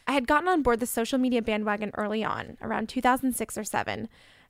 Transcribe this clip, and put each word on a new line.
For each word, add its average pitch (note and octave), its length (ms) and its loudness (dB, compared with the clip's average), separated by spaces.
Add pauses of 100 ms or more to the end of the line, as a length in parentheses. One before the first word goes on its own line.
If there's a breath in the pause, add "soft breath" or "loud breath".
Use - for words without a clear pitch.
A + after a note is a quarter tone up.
I B3 60 0
had C4+ 160 2
gotten D#4 220 4
on E4+ 120 4
board A#3+ 180 4
the B3 60 -2
social A#3 320 0
media B3+ 220 2
bandwagon G#3+ 540 -2
early G#3+ 280 -2
on, - 380 -6
around A3 300 -4
two B3+ 100 -2
thousand B3+ 340 2
six - 220 -6
or G#3+ 80 -6
seven. F#3+ 460 -4 (400 soft breath)